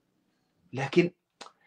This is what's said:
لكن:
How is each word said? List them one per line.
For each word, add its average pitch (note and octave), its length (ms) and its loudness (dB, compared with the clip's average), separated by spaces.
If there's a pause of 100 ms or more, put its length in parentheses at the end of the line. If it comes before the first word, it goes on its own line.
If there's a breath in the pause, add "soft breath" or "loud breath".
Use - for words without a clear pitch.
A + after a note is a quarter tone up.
(720)
لكن: C#3 380 2 (560 soft breath)